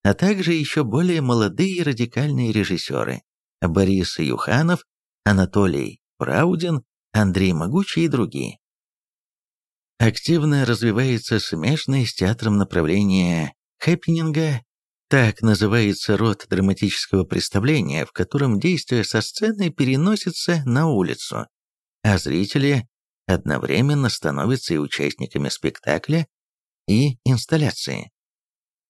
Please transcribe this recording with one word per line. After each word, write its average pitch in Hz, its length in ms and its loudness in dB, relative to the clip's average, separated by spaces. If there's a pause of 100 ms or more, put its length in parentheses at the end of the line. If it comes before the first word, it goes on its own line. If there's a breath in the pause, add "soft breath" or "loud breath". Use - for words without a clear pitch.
а 101 140 2
также 185 380 0
еще 151 300 -2
более 160 380 0
молодые 127 600 0
радикальные 123 680 -2
режиссеры 78 680 -2 (400)
Борис 92 560 2
Юханов, 113 680 0 (420)
Анатолий 92 760 2 (160)
Праудин, 160 680 0 (280)
Андрей 95 420 2
Могучий 147 520 -2
и - 20 2
другие. 90 500 -4 (1400)
Активно 143 680 2
развивается 117 760 0
смежное 127 680 -2
с - 100 -6
театром 107 420 0
направление 90 960 0 (260)
хэппининга, 160 840 -2 (480)
так 123 320 4
называется 107 760 2
род 107 320 0
драматического 95 760 0
представления, 92 840 0
в - 60 -10
котором 127 480 0
действие 135 440 0
со - 180 -2
сцены 208 500 -2
переносится 165 960 0
на 131 220 2
улицу, 85 600 -4 (560)
а 104 140 4
зрители 110 680 0 (380)
одновременно 107 840 0
становятся 85 640 -4
и 80 40 0
участниками 71 720 -4
спектакля, 143 760 -4 (600)
и 123 360 2
инсталляции. 127 880 -2 (800)